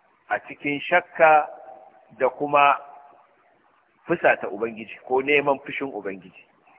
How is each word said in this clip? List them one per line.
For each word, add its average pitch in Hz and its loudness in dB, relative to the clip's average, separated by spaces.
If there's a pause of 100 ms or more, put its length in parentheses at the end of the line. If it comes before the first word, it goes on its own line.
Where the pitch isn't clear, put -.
(300)
a 107 -4
cikin 143 -8
shakka 156 4 (720)
da - 2
kuma 143 2 (1300)
fusata 139 0
Ubangiji 107 -8 (120)
ko 127 0
neman 143 0
fushin 139 -10
Ubangiji. 95 -14 (340)